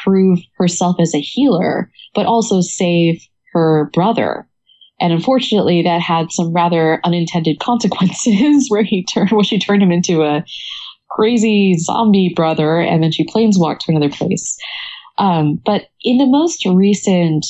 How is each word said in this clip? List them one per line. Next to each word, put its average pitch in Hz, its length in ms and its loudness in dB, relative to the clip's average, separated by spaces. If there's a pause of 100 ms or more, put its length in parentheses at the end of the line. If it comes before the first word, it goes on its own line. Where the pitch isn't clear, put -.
prove 190 360 2 (180)
herself 180 420 0
as 165 160 0
a 147 60 -2
healer, 185 680 -2 (240)
but 208 140 -2
also 220 340 0
save 170 580 0 (340)
her 156 380 0
brother. 170 560 -2 (520)
And 175 120 0
unfortunately, 180 680 0
that 170 200 0
had 165 300 -2
some 165 220 -2
rather 165 500 0
unintended 165 560 -2
consequences 240 1080 0
<laughs> - 40 -8
where 214 140 0
he 190 280 -2
turned, - 200 0
where 214 120 2
she 208 140 -2
turned 202 240 2
him 185 100 4
into 175 300 0
a 151 240 -2 (640)
crazy 214 680 2
zombie 190 580 2
brother, 160 440 0
and 165 220 0
then 160 100 0
she 160 140 -2
planeswalked 190 540 2
to - 120 -4
another 147 180 2
place. 170 460 -6 (600)
Um, 165 480 0
but 208 200 -2 (180)
in 247 160 2
the 277 60 2
most 294 400 0
recent, 185 840 2